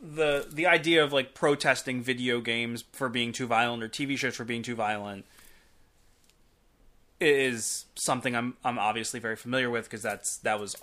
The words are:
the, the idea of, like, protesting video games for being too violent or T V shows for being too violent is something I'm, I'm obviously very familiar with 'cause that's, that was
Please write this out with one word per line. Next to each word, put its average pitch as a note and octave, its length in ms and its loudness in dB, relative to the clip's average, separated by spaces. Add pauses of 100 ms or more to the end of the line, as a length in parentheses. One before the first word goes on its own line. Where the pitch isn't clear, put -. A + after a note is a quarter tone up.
the, D3 480 0
the D#3+ 180 0
idea E3 360 6
of, C#3 80 0
like, C3+ 220 0
protesting C3+ 680 2
video B2 380 0
games A#2 540 -4
for C3 160 -4
being A#2 240 -2
too B2 140 -4
violent A#2 360 2
or A2 60 -6
T C#3+ 160 -6
V C#3 100 -2
shows B2 220 -2
for A#2+ 80 -8
being A#2 180 -4
too A#2+ 120 -6
violent G#2 500 -4 (1900)
is C3+ 680 2 (100)
something B2+ 400 0
I'm, B2 280 -2
I'm B2 160 -2
obviously A2 400 -2
very A2 160 -4
familiar B2 340 -2
with A#2 200 -4
'cause G#2+ 120 -10
that's, G#2 360 -4
that G#2+ 220 0
was G2+ 240 -8